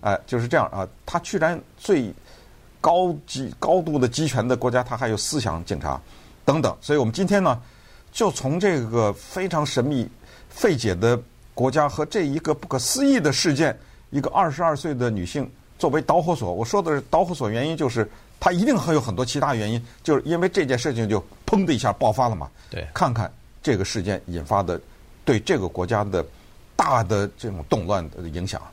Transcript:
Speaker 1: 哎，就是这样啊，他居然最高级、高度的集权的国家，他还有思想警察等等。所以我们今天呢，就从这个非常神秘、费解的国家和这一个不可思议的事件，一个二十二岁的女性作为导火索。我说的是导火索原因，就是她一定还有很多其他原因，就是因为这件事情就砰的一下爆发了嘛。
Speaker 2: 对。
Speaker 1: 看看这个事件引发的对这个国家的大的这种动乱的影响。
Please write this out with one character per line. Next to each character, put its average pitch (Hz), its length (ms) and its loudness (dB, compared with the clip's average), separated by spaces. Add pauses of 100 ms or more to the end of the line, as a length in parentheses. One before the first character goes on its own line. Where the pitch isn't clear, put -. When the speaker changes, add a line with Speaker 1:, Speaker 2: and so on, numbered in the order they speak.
Speaker 1:
哎， 101 260 0
就 123 120 -2
是 117 80 -2
这 123 100 0
样 123 100 4
啊， 95 200 -6 (180)
他 - 160 -4
居 - 180 -4
然 165 220 0 (160)
最 131 360 0 (680)
高 175 340 2 (120)
级、 - 320 -8
高 175 240 2
度 156 160 0
的 127 80 4
集 147 220 0
权 120 180 0
的 127 100 2
国 123 140 0
家， 123 120 2
他 120 140 -6
还 123 120 -2
有 107 80 0
思 147 240 -2
想 85 240 -4
警 82 160 -4
察 67 200 -4 (440)
等 147 180 2
等。 95 180 0
所 - 140 0
以 151 40 4
我 131 60 4
们 110 80 0
今 180 140 -2
天 196 160 4
呢， 127 180 2 (520)
就 202 180 2
从 143 280 -4
这 180 280 2
个 110 260 2
非 190 360 -6
常 156 180 0
神 127 180 0
秘、 139 240 0 (400)
费 190 280 2
解 107 180 0
的 117 260 2 (340)
国 131 160 2
家 147 180 2
和 151 180 -4
这 202 160 -2
一 143 160 -2
个 151 160 0
不 - 140 -12
可 135 100 -2
思 254 260 -2
议 277 140 6
的 147 140 2
事 175 200 2
件， 135 240 2 (340)
一 139 100 -2
个 135 100 -4
二 180 200 2
十 143 120 -4
二 160 140 2
岁 151 180 -4
的 120 160 0
女 95 160 -2
性 139 240 -4 (280)
作 165 120 2
为 151 100 2
导 156 220 2
火 165 120 0
索。 113 180 -4
我 98 120 -2
说 202 160 0
的 165 140 0
是 135 160 -2
导 165 140 4
火 175 100 -6
索 135 160 -2
原 120 180 -2
因， 160 80 -4
就 147 120 0
是 117 200 0 (300)
她 185 140 4
一 180 120 2
定 269 140 4
还 147 140 0
有 151 80 4
很 113 140 -4
多 127 100 0
其 139 160 -4
他 143 140 0
原 107 160 -2
因， 117 140 -4 (180)
就 - 120 2
是 135 100 2
因 165 160 0
为 185 80 2
这 175 160 2
件 123 140 0
事 123 160 -2
情 113 140 0
就 101 140 2 (220)
砰 196 200 2
的 160 80 2
一 120 60 2
下 104 140 0
爆 113 200 2
发 123 160 2
了 110 80 -2
嘛。 73 120 -8 (220)
Speaker 2:
对。 - 240 -8
Speaker 1:
看 208 180 2
看 117 180 -2 (300)
这 131 160 2
个 95 80 0
事 104 160 -6
件 95 260 -2
引 85 180 -8
发 101 180 2
的 87 180 -2 (440)
对 113 160 2
这 156 180 0
个 92 100 -2
国 90 160 -4
家 104 200 0
的 92 200 -2 (520)
大 131 260 2
的 101 340 0
这 123 120 -8
种 85 200 -8
动 95 180 0
乱 90 240 -2
的 85 180 -12
影 87 180 -6
响。 - 160 -8 (100)